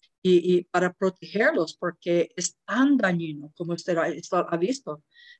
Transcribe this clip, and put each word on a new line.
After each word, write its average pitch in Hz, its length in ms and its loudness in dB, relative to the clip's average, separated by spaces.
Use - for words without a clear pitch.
Y, 180 340 4
y 175 80 -2
para 180 280 0
protegerlos, 190 840 -2
porque 175 580 -2
es - 300 -8
tan 269 320 2
dañino, 165 580 -2
como 170 180 -6
usted 170 240 -4
ha, 160 80 0
ha - 80 0
visto, 165 440 -4